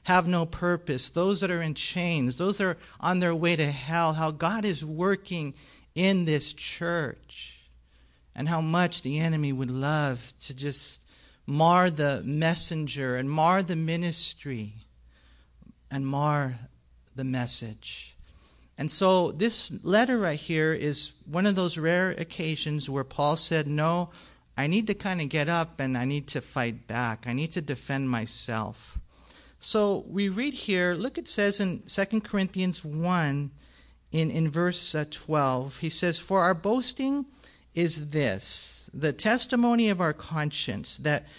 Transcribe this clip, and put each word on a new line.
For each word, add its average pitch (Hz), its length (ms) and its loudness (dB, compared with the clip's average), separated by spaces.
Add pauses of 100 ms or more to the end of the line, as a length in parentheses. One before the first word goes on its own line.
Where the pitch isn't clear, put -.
have 180 240 6
no 175 180 2
purpose, 170 640 -2
those 185 320 0
that 190 80 0
are 170 140 -2
in 156 100 -2
chains, 160 640 -2
those 196 220 0
that 202 60 2
are 175 120 0 (220)
on 180 200 2
their 170 140 4
way 170 220 2
to 151 160 2
hell, 156 420 0
how 160 160 0
God 170 340 -2
is 160 220 -2
working 175 680 -2 (400)
in 185 300 4
this 151 280 0
church, - 1040 -6 (800)
and 147 120 -2
how 165 140 0
much 170 400 2
the 139 160 -2
enemy 156 340 0
would 127 200 -2
love 135 600 -2 (100)
to - 120 -8
just 135 480 -6 (460)
mar 175 420 6
the 143 340 0
messenger 147 920 0
and 135 160 -2
mar 170 320 4
the 170 120 -2
ministry 160 1000 -4 (1160)
and 135 180 -4
mar 139 480 0 (600)
the 131 60 -6
message. 120 920 -4 (640)
And 147 120 -4
so 185 440 4
this 220 380 -2 (120)
letter 233 340 4
right 165 220 0
here 156 320 2
is 147 400 -2 (140)
one 175 200 0
of 202 100 4
those 180 220 0
rare 175 340 2
occasions 156 800 -4
where 135 140 -2
Paul 147 320 2
said, 156 320 0
"No, 165 420 0 (480)
I 135 100 0
need 214 200 2
to 208 60 0
kinda 185 320 -2
get 147 240 0
up 165 320 0
and 131 160 0
I 120 80 0
need 143 220 -2
to - 120 -4
fight 120 480 -4
back. 117 400 -4
I 120 60 -2
need 156 180 -2
to 175 100 -4
defend 139 480 -4
myself." 110 880 -4 (600)
So 208 480 2
we 196 220 0
read 247 240 -2
here, 180 400 0
look, 202 240 -4
it - 100 -8
says 202 320 2
in 185 300 -2
Second 208 340 0
Corinthians 185 600 -2
one, 151 640 0 (640)
in, 160 180 2
in 160 180 2
verse, 175 460 0
uh, 151 160 0
twelve, 135 680 0
he 160 100 -4
says, 170 300 -2
"For 190 200 2
our 180 140 6
boasting 262 720 0 (500)
is 151 360 0
this, - 840 -2
the 147 180 0
testimony 240 800 2
of 185 100 2
our 170 140 2
conscience, 147 840 -4
that 147 280 0 (140)